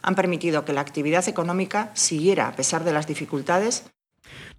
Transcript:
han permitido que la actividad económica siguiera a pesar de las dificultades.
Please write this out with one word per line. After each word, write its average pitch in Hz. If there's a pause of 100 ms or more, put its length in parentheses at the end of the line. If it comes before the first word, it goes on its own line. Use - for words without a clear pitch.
han 185
permitido 170
que 151
la 139
actividad 156
económica 185
siguiera 156
a 131
pesar 160
de 170
las 151
dificultades. 160 (720)